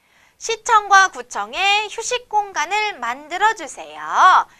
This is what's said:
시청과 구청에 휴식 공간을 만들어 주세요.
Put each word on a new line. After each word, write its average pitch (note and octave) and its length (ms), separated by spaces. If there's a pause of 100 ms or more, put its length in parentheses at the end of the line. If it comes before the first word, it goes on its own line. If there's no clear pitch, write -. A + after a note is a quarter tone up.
(400)
시청과 G#4 720
구청에 E4+ 800
휴식 A#4+ 380
공간을 G4+ 680
만들어 D4+ 580
주세요. F#3+ 920 (120)